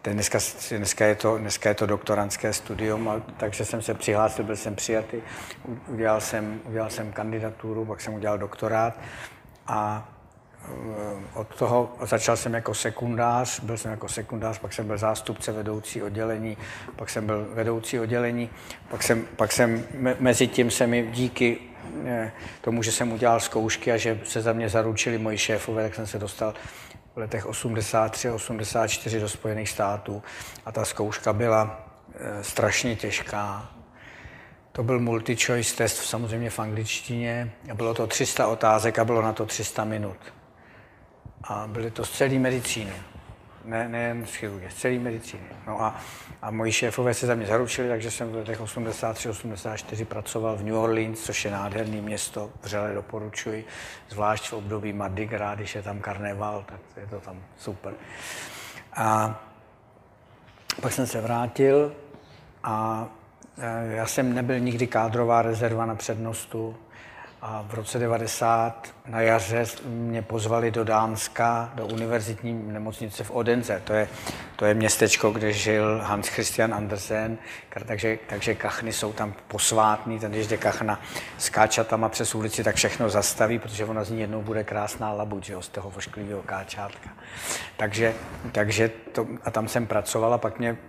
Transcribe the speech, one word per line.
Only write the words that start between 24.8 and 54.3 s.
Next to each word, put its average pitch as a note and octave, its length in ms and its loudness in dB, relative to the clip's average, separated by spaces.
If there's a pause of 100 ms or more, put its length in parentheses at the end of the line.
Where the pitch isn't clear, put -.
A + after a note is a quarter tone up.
moji A2 200 0
šéfové, A2 460 0
tak G#2+ 120 -2
jsem A2 120 -6
se G#2+ 120 -6
dostal G#2+ 340 -2 (640)
v - 20 -8
letech G#2+ 280 -4
osmdesát A2 680 2
tři - 180 -2
a A#2 40 0
osmdesát A2 540 0
čtyři A2 320 0
do G#2 100 0
Spojených G#2+ 400 -4
států. G2+ 540 -2 (420)
A A2+ 60 -10
ta A2 140 0
zkouška G#2+ 480 0
byla, A2 560 2 (260)
eh, G#2 280 -8
strašně A2 520 2
těžká. G#2 760 -4 (1000)
To B2 120 -2
byl B2 160 4
multi-choice A#2 800 2
test, A#2 200 2
samozřejmě A2+ 520 -2
v - 100 -6
angličtině. A#2 920 -2 (200)
A A2 40 -8
bylo A2+ 180 0
to A2+ 140 0
tři B2 180 0
sta A#2 220 2
otázek A2 520 4
a A2+ 60 6
bylo A#2 160 4
na A2 120 2
to G#2+ 120 -2
tři - 180 -4
sta G#2+ 200 -2
minut. G#2 340 -2 (1300)
A G#2 240 -6
byly A2+ 240 -4
to - 140 -4
z - 60 -6
celé C3+ 280 6
medicíny. A#2+ 540 0 (720)
Ne, A2+ 240 -2
nejen A#2 360 -2
z - 100 -10
chirurgie, F#2+ 360 -6
z - 40 -14
celé B2+ 240 2
medicíny. A2+ 440 -6 (240)
No G#2+ 140 -2
a, A2 140 0 (460)
a A2 100 -6
moji A2 200 2
šéfové B2 420 2
se B2 140 0
za A#2+ 80 4
mě A2+ 100 -2
zaručili, A#2+ 440 2
takže A2+ 220 0
jsem A2+ 200 -6
v A2+ 40 -6
letech A2 260 -4
osmdesát A2+ 520 -4
tři, A#2 160 -4
osmdesát G#2+ 480 -6
čtyři A2 280 -6
pracoval A2 500 -2
v G2+ 80 -4
New A2 120 0
Orleans, A2 440 2
což - 260 -4
je G#2 60 -2
nádherný G#2 500 -4
město, G#2 480 -6 (120)
vřele G#2 320 -2
doporučuji, G#2+ 720 -6 (440)
zvlášť G#2 400 0